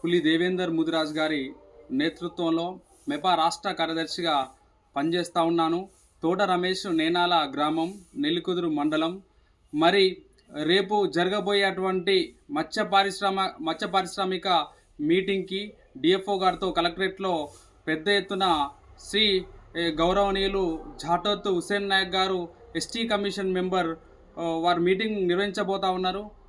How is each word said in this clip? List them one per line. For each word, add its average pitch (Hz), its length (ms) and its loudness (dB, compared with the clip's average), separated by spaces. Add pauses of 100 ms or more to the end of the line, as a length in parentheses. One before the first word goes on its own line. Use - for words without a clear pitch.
పులి 175 160 2
దేవేందర్ 170 500 0
ముదిరాజ్ 160 480 0
గారి 151 340 -2 (380)
నేతృత్వంలో 170 880 -2 (280)
మెపా 170 260 2
రాష్ట్ర 165 380 0
కార్యదర్శిగా 160 760 -2 (480)
పనిచేస్తా 170 460 0
ఉన్నాను. 165 460 0 (340)
తోట 180 200 2
రమేష్ 185 440 0
నేనాల 165 680 2
గ్రామం, 160 400 0 (220)
నెల్లికుదురు 170 520 -2
మండలం. 156 540 -2 (520)
మరి 185 480 4 (400)
రేపు 190 520 2
జరగబోయేటువంటి 185 1200 0 (160)
మత్స్య 165 340 -2
పారిశ్రామ-, 190 760 2
మత్స్య 165 260 -4
పారిశ్రామిక 185 800 0 (340)
మీటింగ్కి 190 720 0 (260)
డిఎఫ్ఓ 190 400 2
గారితో 185 320 0
కలెక్టరేట్లో 175 800 -2 (400)
పెద్ద 156 200 -2
ఎత్తున 185 600 0 (400)
శ్రీ, 196 360 2 (320)
ఏ, 170 140 0
గౌరవనీయులు 190 880 0 (220)
జాటోత్ 185 460 0
హుసేన్ 196 400 -2
నాయక్ 190 260 0
గారు, 190 340 0 (280)
ఎస్టీ 233 320 -4
కమిషన్ 202 440 -2
మెంబర్, 185 360 0 (500)
ఆ, 165 40 -6
వారు 165 380 0
మీటింగ్ 190 480 0
నిర్వహించబోతా 190 640 -2
ఉన్నారు. 185 580 -4